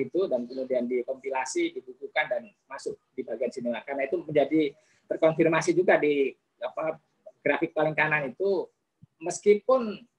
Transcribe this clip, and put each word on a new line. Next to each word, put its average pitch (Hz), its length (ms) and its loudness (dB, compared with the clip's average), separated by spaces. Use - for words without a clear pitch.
gitu, 160 240 0
dan 123 240 -2
kemudian 127 400 -2
dikompilasi, 131 880 -4
dibukukan, 143 560 -6
dan 113 160 -6
masuk 135 320 -10
di - 80 -10
bagian 120 320 -4
seminar. 117 320 -6
Karena 139 240 -4
itu - 160 -4
menjadi 151 480 2
terkonfirmasi 160 720 2
juga 180 240 6
di, 143 320 2
apa, 160 320 -4
grafik 143 320 0
paling 156 160 2
kanan 151 400 0
itu, 185 320 0
meskipun 208 800 2